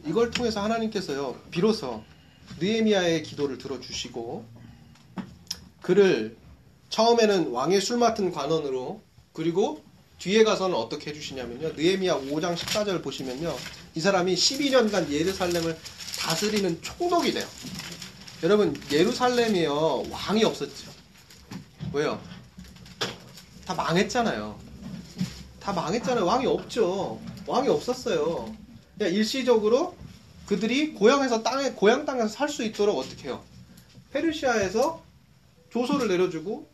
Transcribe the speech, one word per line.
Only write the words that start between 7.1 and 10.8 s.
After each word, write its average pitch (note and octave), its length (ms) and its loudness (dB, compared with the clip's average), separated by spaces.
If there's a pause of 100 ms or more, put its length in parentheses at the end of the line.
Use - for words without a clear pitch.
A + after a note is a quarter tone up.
왕의 C#3+ 300 2
술 A#3 180 -2
맡은 A3 340 2
관원으로, D3 680 -4 (320)
그리고 F3+ 500 -2 (360)
뒤에 G#3+ 260 4
가서는 F#3 320 2
어떻게 D3 340 -4